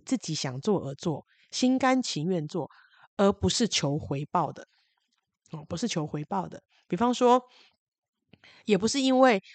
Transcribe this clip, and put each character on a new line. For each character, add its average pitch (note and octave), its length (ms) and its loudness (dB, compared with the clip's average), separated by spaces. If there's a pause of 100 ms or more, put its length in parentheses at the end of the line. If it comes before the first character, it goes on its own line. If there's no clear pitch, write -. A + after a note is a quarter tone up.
自 C4+ 100 -2
己 E3 200 -6
想 C3+ 260 -6
做 F#3 260 0
而 C#3 60 -8
做， C#3+ 320 -6 (240)
心 B3+ 300 2
甘 C4 200 2
情 D#3+ 280 -4
愿 E3+ 200 -2
做， D3+ 220 -6 (480)
而 G3 160 4
不 G3 160 0
是 A3 180 0
求 D3 300 -2
回 C#3+ 320 -6
报 D#3+ 220 0
的。 - 160 -16 (840)
哦， D3+ 160 -12
不 - 80 -6
是 G#3+ 120 -4
求 D#3 180 -2
回 D3+ 200 -6
报 F#3+ 220 -6
的。 - 140 -16 (260)
比 - 80 -4
方 A#3+ 180 0
说， B3 300 4 (1200)
也 G#3 100 4
不 G3 120 0
是 C#4 120 0
因 C4 200 4
为 B3 220 6 (140)